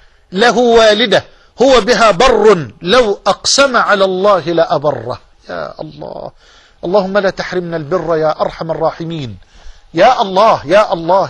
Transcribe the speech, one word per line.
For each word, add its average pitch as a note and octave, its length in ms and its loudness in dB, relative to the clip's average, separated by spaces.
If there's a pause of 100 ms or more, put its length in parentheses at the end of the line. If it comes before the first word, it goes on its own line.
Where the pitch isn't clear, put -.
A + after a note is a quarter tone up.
(320)
له G#3+ 260 0
والدة، A3+ 680 2 (360)
هو B3+ 200 4
بها G#3+ 300 2
بر، G#3 600 2 (100)
لو G3+ 460 0
أقسم B3+ 500 0
على F#3+ 280 0
الله F#3+ 340 2
لأبره.'" D3 800 -2 (300)
يا E2 320 -10
الله، - 500 -14 (540)
اللهم F#3+ 320 0
لا F#3+ 120 0
تحرمنا F3 480 -6
البر D#3+ 400 -4
يا D#3 240 -2
أرحم E3 300 -6
الراحمين. D3+ 640 -6 (560)
يا A#3 280 2
الله، F#3+ 440 2
يا G3 280 2
الله، E3+ 360 0